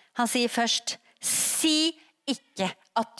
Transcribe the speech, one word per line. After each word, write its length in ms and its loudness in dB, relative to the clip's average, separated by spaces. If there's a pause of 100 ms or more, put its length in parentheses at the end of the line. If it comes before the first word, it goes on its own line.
(180)
Han 80 2
sier 240 0
først, 460 -2 (260)
«Si 720 2 (320)
ikke 480 -4
at 460 -6